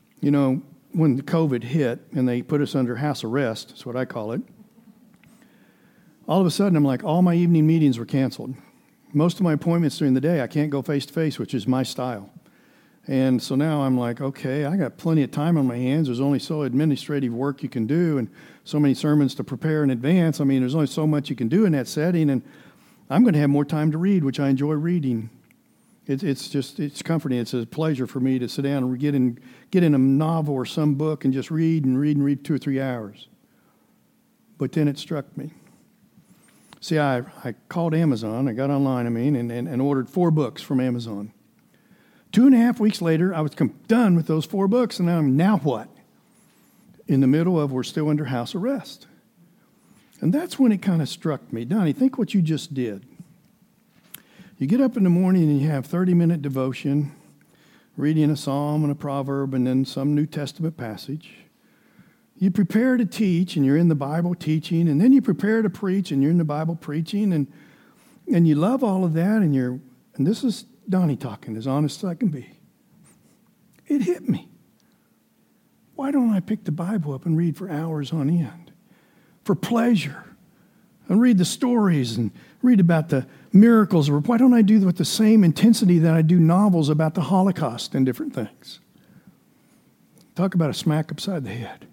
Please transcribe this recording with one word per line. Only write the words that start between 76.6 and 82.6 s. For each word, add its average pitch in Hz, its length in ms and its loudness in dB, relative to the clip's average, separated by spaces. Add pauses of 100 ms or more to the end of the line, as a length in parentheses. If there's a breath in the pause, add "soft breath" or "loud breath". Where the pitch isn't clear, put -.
the 165 80 -4
Bible 165 420 -4
up 131 140 -10
and 160 100 2
read 170 200 0
for 196 120 -10
hours 151 420 -6
on 151 160 -2
end? 160 440 -4 (720 soft breath)
For 202 100 0
pleasure. 226 680 0 (880 soft breath)
And 202 120 4
read 240 160 6
the 180 80 4
stories 180 720 0
and 113 140 -2 (300 loud breath)